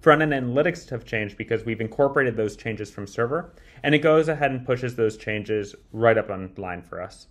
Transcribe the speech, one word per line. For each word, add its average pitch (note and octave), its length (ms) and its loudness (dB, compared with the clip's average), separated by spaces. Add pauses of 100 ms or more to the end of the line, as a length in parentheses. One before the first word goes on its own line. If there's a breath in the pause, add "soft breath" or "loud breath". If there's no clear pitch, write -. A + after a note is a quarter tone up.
Front-end D#3 320 6
analytics C#3 580 -2
have A#2+ 140 -8
changed G#2 320 -6
because A2 280 -4
we've A2+ 160 -4
incorporated C3 560 0
those G#2+ 200 -2
changes G#2+ 340 -8
from G2+ 160 -12
server. C3 460 -4 (320 loud breath)
And C#3+ 100 2
it D3+ 60 4
goes D#3 260 4
ahead D3 240 0
and B2+ 160 -6
pushes B2 300 -2
those A2 200 0
changes G#2 600 -4 (160)
right A2+ 260 4
up G#2 100 -2
online F#2 540 -10
for E2+ 180 -12
us. - 300 -14